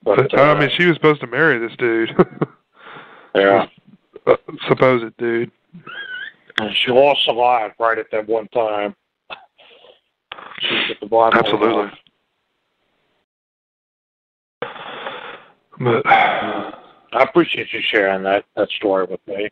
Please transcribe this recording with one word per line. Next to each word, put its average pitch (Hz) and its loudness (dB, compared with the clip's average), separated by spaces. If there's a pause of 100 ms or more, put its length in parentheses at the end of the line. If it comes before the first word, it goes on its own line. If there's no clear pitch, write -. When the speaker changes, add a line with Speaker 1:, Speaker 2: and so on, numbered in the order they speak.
Speaker 1:
But, 117 2
Speaker 2:
But, - 2
I 147 6
Speaker 1:
uh, 151 2
Speaker 2:
mean, 143 2
she 175 2
was 170 4
supposed 151 2
to 127 -10
marry 131 2
this 113 -6
dude. 113 0
<laughs> - 4 (1080)
Speaker 1:
Yeah. 98 4 (580)
Speaker 2:
Uh, - 4 (320)
supposed 127 2
dude. 117 -4 (1040)
Speaker 1:
And 104 -4
she - -2
lost 135 4
a 151 -2
lot 120 0
right 113 0
at 107 -10
that 107 -4
one 110 -2
time. 104 -2 (1600)
She - -2
took 113 -8
the 107 -10
blindfold 113 4
Speaker 2:
Absolutely. 104 0 (2750)
Speaker 1:
off. - -12 (1080)
Speaker 2:
But 120 0
Speaker 1:
I - 0 (480)
appreciate 135 0
you 110 -6
sharing 98 0
that, 98 0 (100)
that 104 -2
story 95 -2
with 90 -10
me. 104 -8